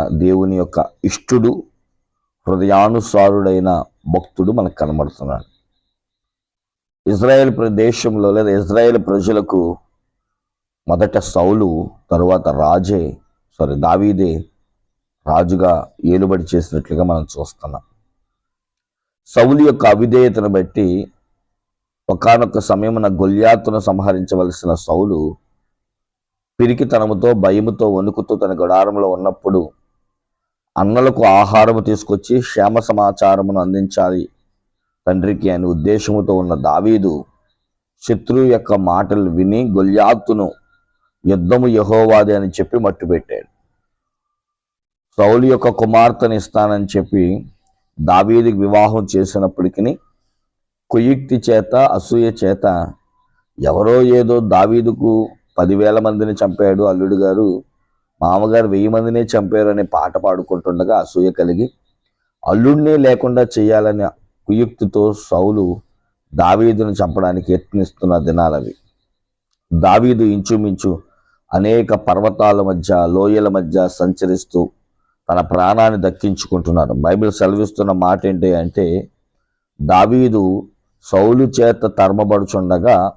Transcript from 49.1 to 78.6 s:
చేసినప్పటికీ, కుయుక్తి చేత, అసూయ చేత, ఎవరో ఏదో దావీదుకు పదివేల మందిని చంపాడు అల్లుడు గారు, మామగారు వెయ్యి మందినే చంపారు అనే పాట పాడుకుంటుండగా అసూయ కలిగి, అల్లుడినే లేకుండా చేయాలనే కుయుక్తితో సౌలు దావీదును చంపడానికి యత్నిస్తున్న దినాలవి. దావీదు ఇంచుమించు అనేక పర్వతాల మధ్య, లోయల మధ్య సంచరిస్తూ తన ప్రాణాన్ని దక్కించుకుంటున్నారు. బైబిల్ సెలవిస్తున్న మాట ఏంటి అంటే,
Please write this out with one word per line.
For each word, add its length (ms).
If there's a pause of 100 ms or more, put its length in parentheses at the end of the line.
చేసినప్పటికీ, 800 (920)
కుయుక్తి 600
చేత, 260
అసూయ 560 (120)
చేత, 500 (640)
ఎవరో 420
ఏదో 380
దావీదుకు 920 (280)
పదివేల 420
మందిని 340
చంపాడు 500
అల్లుడు 320
గారు, 480 (580)
మామగారు 460
వెయ్యి 200
మందినే 340
చంపారు 480
అనే 140
పాట 340
పాడుకుంటుండగా 800
అసూయ 320
కలిగి, 360 (800)
అల్లుడినే 500
లేకుండా 500 (120)
చేయాలనే 480 (400)
కుయుక్తితో 680
సౌలు 680 (520)
దావీదును 580
చంపడానికి 640
యత్నిస్తున్న 640
దినాలవి. 580 (1000)
దావీదు 500
ఇంచుమించు 800 (520)
అనేక 400
పర్వతాల 680
మధ్య, 340 (100)
లోయల 420
మధ్య 400
సంచరిస్తూ 800 (600)
తన 120
ప్రాణాన్ని 600
దక్కించుకుంటున్నారు. 920
బైబిల్ 380
సెలవిస్తున్న 600
మాట 340
ఏంటి 280
అంటే, 560 (720)